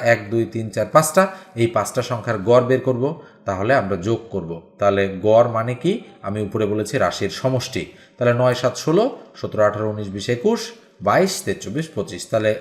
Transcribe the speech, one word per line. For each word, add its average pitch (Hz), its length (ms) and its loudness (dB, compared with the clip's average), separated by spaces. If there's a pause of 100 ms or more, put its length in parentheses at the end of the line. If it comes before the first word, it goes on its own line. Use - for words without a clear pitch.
এক, 107 280 2
দুই, 113 140 0
তিন, 110 260 -6
চার, 107 220 -4
পাঁচটা। 160 340 4 (280)
এই 117 120 2
পাঁচটা 110 360 -2
সংখ্যার 117 360 -4
গড় 120 260 4
বের 123 160 2
করব, 131 420 -2 (220)
তাহলে 101 300 0
আমরা 98 220 0
যোগ 107 240 -2 (100)
করব। 85 480 -10
তাহলে 98 440 2
গড় 113 260 6
মানে 113 260 -4
কি? 180 260 -2 (220)
আমি 104 200 -4
উপরে 107 240 -2
বলেছি 104 320 -2
রাশির 98 320 0
সমষ্টি। 127 640 -4 (260)
তাহলে 120 160 2
নয় 123 200 2
সাত - 220 -2
ষোলো, 202 420 0 (180)
সতেরো 107 280 0
আঠারো 104 260 0
উনিশ 104 180 -6
বিশ 98 200 -8
একুশ, 202 320 2 (420)
বাইশ 143 420 2
তেইশ 98 200 -4
চব্বিশ 131 300 -6
পঁচিশ। 92 360 -6
তাহলে 107 300 2